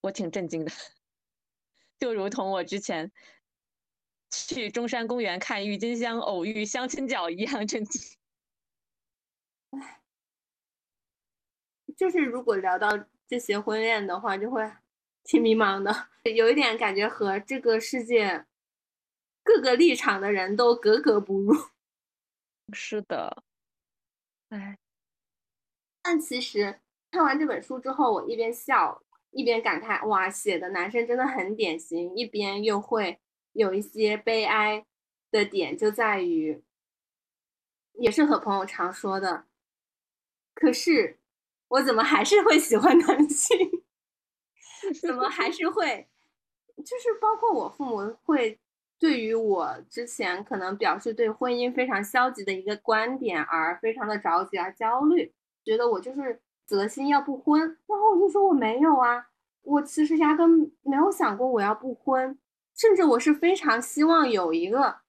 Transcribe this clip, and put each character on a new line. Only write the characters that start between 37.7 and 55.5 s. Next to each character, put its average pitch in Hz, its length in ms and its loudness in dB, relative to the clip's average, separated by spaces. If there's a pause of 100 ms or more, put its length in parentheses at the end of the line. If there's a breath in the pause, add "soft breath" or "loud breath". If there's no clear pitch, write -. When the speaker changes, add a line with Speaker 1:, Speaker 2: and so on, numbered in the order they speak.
Speaker 2:
也 233 180 0
是 294 140 4
和 294 140 2
朋 196 180 -2
友 190 80 -2
常 185 280 -6
说 190 280 -4
的 180 260 -4 (1080)
，“可 302 180 2
是 247 460 0 (500)
我 254 140 2
怎 247 120 2
么 220 80 2
还 214 220 2
是 392 180 6
会 311 160 6
喜 233 180 2
欢 269 220 6
男 302 300 4
性？” - 560 0 (1000 loud breath)
<laughs> 381 200 -8
怎 339 120 -4
么 381 140 -4
还 349 220 -4
是 339 180 -4
会， 320 400 -4 (680)
就 480 200 -12
是 466 220 -2
包 427 160 2
括 453 160 0
我 220 160 -2
父 - 160 -10
母 220 400 -6
会 240 340 0 (400)
对 285 220 0
于 220 140 -2
我 190 540 -2
之 240 180 -10
前 196 360 -6
可 208 140 -8
能 190 200 -4
表 185 220 0
示 220 160 -6
对 226 160 0
婚 247 220 -2
姻 247 200 -2
非 254 140 0
常 202 160 -2
消 254 280 2
极 214 140 -12
的 196 80 -4
一 185 100 -6
个 208 160 -4
观 233 400 0
点 196 220 -4
而 165 380 -2
非 226 160 -2
常 226 140 -6
的 208 100 -2
着 180 260 0
急 190 140 -6
而 185 160 -4
焦 233 280 0
虑， 311 300 4 (320)